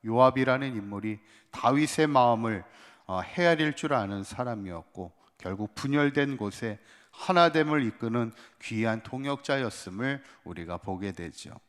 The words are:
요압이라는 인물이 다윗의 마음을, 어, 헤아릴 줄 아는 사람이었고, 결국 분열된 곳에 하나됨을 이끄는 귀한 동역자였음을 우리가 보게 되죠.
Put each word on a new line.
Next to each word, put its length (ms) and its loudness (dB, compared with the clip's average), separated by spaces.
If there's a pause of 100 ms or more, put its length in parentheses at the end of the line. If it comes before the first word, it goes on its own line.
요압이라는 680 4
인물이 440 -6 (300)
다윗의 580 2
마음을, 560 4 (440)
어, 140 -2
헤아릴 540 2
줄 180 -2
아는 300 -2
사람이었고, 920 -8 (240)
결국 380 -6
분열된 640 0
곳에 400 -6 (340)
하나됨을 720 4
이끄는 500 -2 (280)
귀한 400 -2
동역자였음을 1200 -4 (220)
우리가 340 -10
보게 340 -6
되죠. 440 -12 (140)